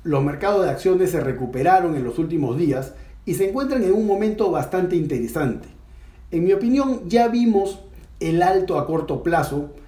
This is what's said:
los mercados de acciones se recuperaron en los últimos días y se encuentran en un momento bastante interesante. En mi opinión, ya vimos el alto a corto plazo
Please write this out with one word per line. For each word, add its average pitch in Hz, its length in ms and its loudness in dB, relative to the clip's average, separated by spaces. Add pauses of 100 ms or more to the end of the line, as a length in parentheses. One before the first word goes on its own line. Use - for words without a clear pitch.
los 139 200 0
mercados 190 400 0
de 147 80 0
acciones 180 400 2
se 165 80 -2
recuperaron 143 760 0
en 135 80 -4
los 120 140 -6
últimos 147 400 -2
días 135 360 -2 (320)
y 180 100 -4
se 190 140 0
encuentran 262 340 -2
en 185 100 2
un 214 140 0
momento 208 420 4
bastante 175 460 0
interesante. 139 720 -2 (640)
En 170 140 0
mi 190 80 4
opinión, 254 540 0
ya 233 200 4
vimos 220 520 2 (400)
el 165 220 0
alto 185 380 2
a - 80 -4
corto 151 340 -4
plazo 147 500 -2 (160)